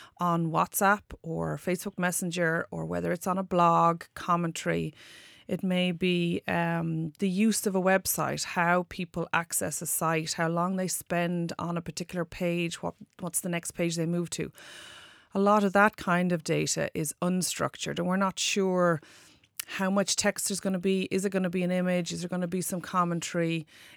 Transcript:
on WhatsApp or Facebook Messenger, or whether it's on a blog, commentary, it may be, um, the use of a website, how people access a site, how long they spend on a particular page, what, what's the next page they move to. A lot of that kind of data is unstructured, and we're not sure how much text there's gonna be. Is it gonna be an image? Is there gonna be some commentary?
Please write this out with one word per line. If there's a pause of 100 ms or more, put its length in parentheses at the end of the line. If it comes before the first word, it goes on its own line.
(180)
on
WhatsApp (200)
or
Facebook
Messenger,
or
whether
it's
on
a
blog, (120)
commentary, (580)
it
may
be,
um,
the
use
of
a
website,
how
people
access
a
site,
how
long
they
spend
on
a
particular
page,
what, (240)
what's
the
next
page
they
move
to. (840)
A
lot
of
that
kind
of
data
is
unstructured,
and
we're (120)
not
sure (800)
how
much
text
there's
gonna
be.
Is
it
gonna
be
an
image?
Is
there
gonna (120)
be
some
commentary? (300)